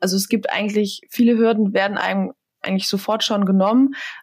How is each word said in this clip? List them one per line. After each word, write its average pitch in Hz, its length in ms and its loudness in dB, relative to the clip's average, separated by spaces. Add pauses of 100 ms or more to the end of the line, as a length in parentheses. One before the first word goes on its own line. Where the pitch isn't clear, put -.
Also 190 140 -2
es 196 120 -2
gibt - 240 -2
eigentlich 208 560 -2
viele 233 300 2
Hürden, 220 380 2
werden 196 240 0
einem 190 320 -2 (320)
eigentlich 190 240 -2
sofort 214 360 -2
schon 202 220 0
genommen. 214 480 4 (300)